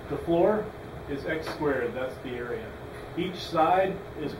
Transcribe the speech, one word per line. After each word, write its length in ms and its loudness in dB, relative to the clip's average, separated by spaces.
the 140 -2
floor 400 6
is 180 -4
x 200 -2
squared, 480 0
that's 300 -4
the 60 -6
area. 360 -4
Each 200 0
side 600 4
is 200 -2